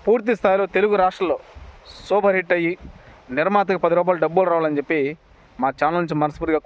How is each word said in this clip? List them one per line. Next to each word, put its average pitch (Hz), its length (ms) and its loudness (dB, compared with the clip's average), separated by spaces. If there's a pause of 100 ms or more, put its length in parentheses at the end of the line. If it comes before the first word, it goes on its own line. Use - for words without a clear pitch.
పూర్తి 220 280 2
స్థాయిలో 196 300 2 (100)
తెలుగు 208 200 2
రాష్ట్రాల్లో 185 420 0 (680)
సూపర్ 196 280 2
హిట్ 180 220 -2
అయ్యి 170 200 -2 (600)
నిర్మాతకి 190 480 0
పది 170 100 2
రూపాయలు 175 260 2
డబ్బులు 170 280 2
రావాలని 160 280 0
చెప్పి 147 400 -2 (420)
మా 131 100 -2
ఛానల్ 160 340 -2
నుంచి 160 120 -4
మనస్ఫూర్తిగా 151 500 -2